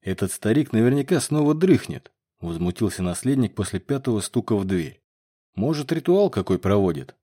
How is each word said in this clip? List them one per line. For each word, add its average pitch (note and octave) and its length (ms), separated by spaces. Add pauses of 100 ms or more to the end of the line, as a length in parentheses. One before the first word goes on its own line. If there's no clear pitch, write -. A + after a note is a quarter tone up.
«Этот F#2+ 280
старик B2+ 420
наверняка C3+ 460
снова D3 340
дрыхнет», - 600 (280)
возмутился F2+ 640
наследник A#2 540
после F#2 240
пятого C3+ 400
стука - 340
в G2 100
дверь. F2+ 380 (540)
«Может, D3 340
ритуал F3 400
какой F#2+ 300
проводит?» F2+ 640